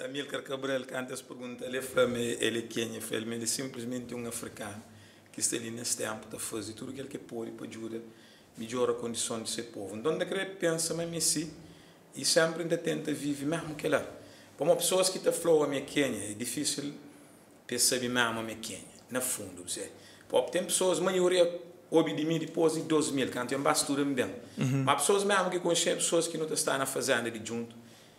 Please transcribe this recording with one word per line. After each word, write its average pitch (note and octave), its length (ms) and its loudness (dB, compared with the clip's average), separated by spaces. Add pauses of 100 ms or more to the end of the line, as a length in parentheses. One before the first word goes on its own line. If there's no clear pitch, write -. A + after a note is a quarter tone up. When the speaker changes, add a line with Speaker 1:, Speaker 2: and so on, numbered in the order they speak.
Speaker 1:
Amílcar C3+ 380 -4
Cabral, C3+ 400 -2
que B2+ 120 -10
antes B2+ 280 -4
pergunta, B2 420 -12
ele B2+ 160 -2
foi B2+ 260 4
me-, A#2 320 0
ele A2+ 200 4
é A#2 40 -2
quem? A#2 280 -2
Ele A2 100 -8
foi, A2+ 160 -4
ele A#2 260 -4
é A2+ 40 -2
simplesmente A#2+ 680 -4
um A#2+ 140 -6
africano A2 540 -10 (500)
que - 80 -8
está - 160 2
ali A2+ 140 -4
nesse A#2+ 260 -4
tempo, A2 300 -6
tá A2 120 -12
fazendo A2 360 -6
tudo - 180 -10
aquilo C3 160 -10
que - 100 -10
pode A2+ 340 -8
para A2+ 140 -10
ajudar, A2+ 340 -8 (580)
melhorar A#2+ 340 0
a A#2 40 2
condição A#2 460 -4
de G#2+ 60 -8
seu - 160 -4
povo. G2+ 320 -8
Então, C#3 160 0
eu F3+ 140 0
queria F#3+ 180 -2
pensar, E3 500 0
mas E3+ 140 -4
me E3+ 120 -4
si, D#3 300 0 (640)
e C3+ 120 -4
sempre E3+ 380 4
ainda E3 120 2
tenta D3+ 380 -2
viver C#3 320 -2
mesmo D#3 280 -2
que D#3+ 140 -4
lá. - 160 4 (520)
Para C#3+ 120 0
uma E3+ 80 8
pessoa F#3 260 4
que F#3 160 2
tá E3 140 2
falando D#3 320 6
a - 40 0
minha C3+ 120 0
Quênia, A#2 520 0
é - 20 -6
difícil C#3 580 -2 (720)
perceber B2 440 2
mesmo A#2 300 2
a - 20 -4
minha A2 160 -8
Quênia, - 260 -10 (260)
no B2 120 0
fundo, F2+ 440 -6
você. - 240 -6 (380)
Porque - 220 4
tem F3 120 2
pessoas, F#3 360 2
a - 20 0
maioria, F3+ 580 4 (320)
ouve D3 220 6
de D3+ 140 0
mim E3 120 2
depois D#3 360 2
de D#3+ 80 -2
doze D#3 280 2
mil, B2+ 220 0
quando B2 160 -2
tem C3+ 100 0
bastura C#3+ 460 2
me C#3 100 0
dentro. G#2+ 200 0 (240)
Speaker 2:
Uhum. C3+ 260 2
Speaker 1:
Mas C#3+ 160 6
pessoas G3+ 240 4
mesmo G3 240 4
que F3+ 120 0
conhecem F3 340 2
pessoas E3 340 2
que - 80 -6
não D#3 80 -2
estão D3+ 320 0
na C3+ 80 2
fazenda A#2+ 460 2
de A2 120 -8
junto, A2+ 320 -6 (440)